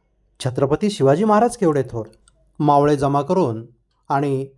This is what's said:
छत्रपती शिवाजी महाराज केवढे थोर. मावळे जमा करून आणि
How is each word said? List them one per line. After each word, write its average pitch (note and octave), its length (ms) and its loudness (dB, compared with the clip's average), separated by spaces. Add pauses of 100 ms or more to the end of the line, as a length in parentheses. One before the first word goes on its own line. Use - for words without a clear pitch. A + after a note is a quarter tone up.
(440)
छत्रपती C#3+ 460 -2
शिवाजी C#3+ 340 2
महाराज A3 320 2
केवढे D3 340 0
थोर. A2 160 -10 (520)
मावळे D3 380 4
जमा C#3+ 260 -2
करून C#3 440 -2 (420)
आणि C#3 500 -2